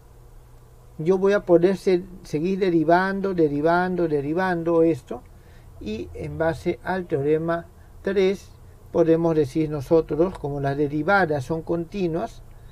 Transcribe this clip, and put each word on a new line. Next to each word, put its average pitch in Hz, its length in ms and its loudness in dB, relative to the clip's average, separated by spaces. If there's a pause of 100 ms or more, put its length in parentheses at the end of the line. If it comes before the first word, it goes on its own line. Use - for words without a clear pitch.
(960)
yo 180 220 2
voy 196 140 4
a 208 80 2
poder 180 360 4
se-, 185 280 0 (180)
seguir 175 340 -2
derivando, 185 760 2
derivando, 170 720 2
derivando 165 720 0
esto, 165 400 0 (580)
y 214 360 -10
en 151 240 -10
base 165 440 -2
al 185 220 -4
teorema 160 600 -2 (340)
tres 190 480 0 (420)
podemos 165 440 2
decir 156 340 0
nosotros, 156 680 0
como 143 200 -6
las 139 160 -2
derivadas 151 680 0
son 160 180 -6
continuas, 170 800 -6 (300)